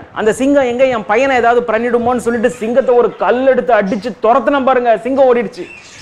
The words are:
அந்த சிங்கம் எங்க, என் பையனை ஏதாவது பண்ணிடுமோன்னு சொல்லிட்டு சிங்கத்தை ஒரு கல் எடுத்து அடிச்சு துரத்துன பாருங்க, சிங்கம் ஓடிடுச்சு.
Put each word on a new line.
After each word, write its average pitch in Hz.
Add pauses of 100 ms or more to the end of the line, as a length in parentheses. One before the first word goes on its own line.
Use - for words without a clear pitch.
(120)
அந்த 214
சிங்கம் 277
எங்க, 247
என் 233
பையனை 262
ஏதாவது 240
பண்ணிடுமோன்னு 240
சொல்லிட்டு 233
சிங்கத்தை 240
ஒரு 233
கல் 240
எடுத்து 247
அடிச்சு 208
துரத்துன 254
பாருங்க, 247
சிங்கம் 254
ஓடிடுச்சு. 202 (360)